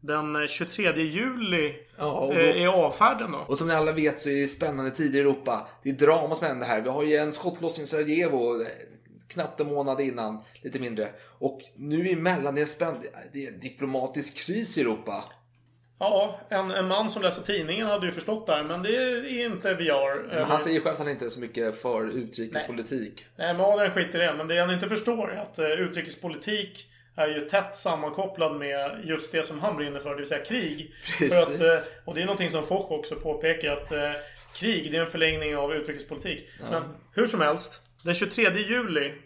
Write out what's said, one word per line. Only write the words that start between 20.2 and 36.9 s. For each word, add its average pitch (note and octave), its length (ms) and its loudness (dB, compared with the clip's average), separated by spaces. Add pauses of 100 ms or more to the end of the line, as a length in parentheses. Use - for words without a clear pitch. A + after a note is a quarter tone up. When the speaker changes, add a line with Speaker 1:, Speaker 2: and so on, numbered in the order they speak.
Speaker 2:
Men D#3 100 2
han D3+ 160 2
säger E3 160 2
ju D3+ 60 2
själv D#3+ 100 2
att C#3+ 60 -4
han D3 100 -4
inte B2 160 -4
är A#2+ 40 -4
så A#2 120 -10
mycket A2+ 420 -4
för A#2 240 0
utrikespolitik. A#2 1160 -6 (120)
Speaker 1:
Nej. D#3 100 -2
Nej, F3 100 0
men F#3+ 100 4
Adrian G#3 240 6
skiter F3 320 0
i F3 40 4
det. D#3 80 2
Men D#3 140 -4
det E3+ 120 2
han F3+ 140 4
inte F#3 140 -2
förstår A3 440 0
är - 100 -6
att, - 160 -12
eh, D#3 80 2
utrikespolitik F3 1200 -4 (300)
är D#3 120 2
ju D3+ 120 -2
tätt G3 340 0
sammankopplad D#3+ 840 -2
med C#3+ 480 -4
just D#3 280 -4
det D#3+ 100 0
som D3 180 -6
han F#3+ 160 0
brinner C#3+ 220 -4
för, C#3+ 120 -8
det C#3+ 60 -4
vill C#3+ 100 -6
säga C#3+ 180 -2
krig. D#3+ 480 -4 (260)
Speaker 2:
Precis. E3 280 6
Speaker 1:
För C#3+ 80 -2
att, D#3 60 -2
eh, E3 280 6 (160)
och C3+ 100 -8
det D#3 80 -2
är F#3 40 0
någonting F3+ 240 0
som D#3 140 -2
Foch G3 280 -2
också D3+ 220 -4
påpekar, D3+ 580 0
att, D3 200 -6
eh, D3 180 -2 (440)
krig, E3+ 380 -2
det D#3+ 60 0
är E3+ 40 2
en E3 80 -2
förlängning D#3 460 0
av C#3+ 180 0
utrikespolitik. D3+ 720 -8 (120)
Speaker 2:
Ja. - 100 -10
Speaker 1:
Men E3 120 0 (320)